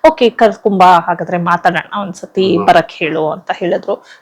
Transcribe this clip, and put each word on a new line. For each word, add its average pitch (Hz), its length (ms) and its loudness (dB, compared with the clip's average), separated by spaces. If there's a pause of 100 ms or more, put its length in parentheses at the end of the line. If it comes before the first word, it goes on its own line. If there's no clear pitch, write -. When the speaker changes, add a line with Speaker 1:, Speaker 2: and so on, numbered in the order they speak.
Speaker 1:
"ಓಕೆ, 311 220 2
ಕರ್ಕೊಂಬಾ, 202 560 0
ಹಾಗಾದ್ರೆ 175 520 2
ಮಾತಾಡೋಣ 175 640 -4
ಒಂದ್ಸತಿ, 185 560 -4
Speaker 2:
ಹ್ಮ್. 190 100 -6
Speaker 1:
ಬರಕ್ 175 240 4
ಹೇಳು" 156 380 -6
ಅಂತ 180 240 -8
ಹೇಳಿದ್ರು. 185 520 -6 (160)